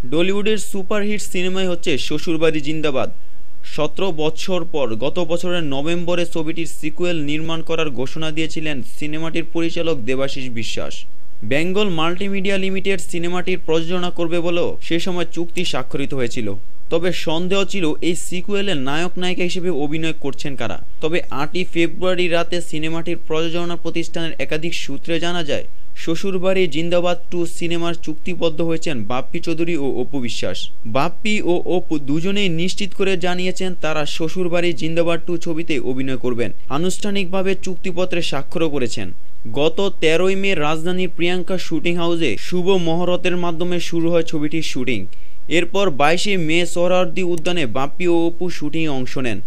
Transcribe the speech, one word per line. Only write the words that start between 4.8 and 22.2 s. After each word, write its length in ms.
গত 240
বছরের 440
নভেম্বরে 640
ছবিটির 400
সিকুয়েল 560
নির্মাণ 400
করার 280
ঘোষণা 420
দিয়েছিলেন 520
সিনেমাটির 600
পরিচালক 540
দেবাশিস 520
বিশ্বাস। 560
বেঙ্গল 440
মাল্টিমিডিয়া 680
লিমিটেড 420
সিনেমাটির 680
প্রযোজনা 440
করবে 300
বলেও 420
সে 180
সময় 320
চুক্তি 340
স্বাক্ষরিত 480
হয়েছিল। 400
তবে 240
সন্দেহ 500
ছিল 380
এই 140
সিকুয়েলে 600
নায়ক 420
নায়িকা 260
হিসেবে 260
অভিনয় 500
করছেন 360
কারা। 260
তবে 280
আটই 340
ফেব্রুয়ারি 640